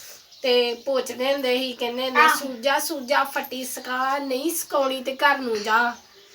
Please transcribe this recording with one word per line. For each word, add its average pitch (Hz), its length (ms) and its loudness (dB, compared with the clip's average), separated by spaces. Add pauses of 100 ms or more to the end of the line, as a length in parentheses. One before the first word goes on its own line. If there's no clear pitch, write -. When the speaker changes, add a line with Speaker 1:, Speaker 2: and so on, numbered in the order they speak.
(420)
Speaker 1:
ਤੇ 247 320 2
ਪੁੱਛਦੇ 254 600 -2
ਹੁੰਦੇ 254 240 0
ਸੀ, 262 160 -4
ਕਹਿੰਦੇ 247 320 -4
ਹੁੰਦੇ, 262 160 4
Speaker 2:
ਆਹ। 311 140 8
Speaker 1:
"ਸੂਜਾ, 277 440 0
ਸੂਜਾ, 277 440 0
ਫੱਟੀ 269 420 -6
ਸਕਾ, 254 520 -2
ਨਹੀਂ 285 380 -2
ਸਕਾਉਣੀ 262 480 0
ਤੇ 262 120 -4
ਘਰ 285 220 4
ਨੂੰ 226 260 -2
ਜਾ।" 233 320 2 (380)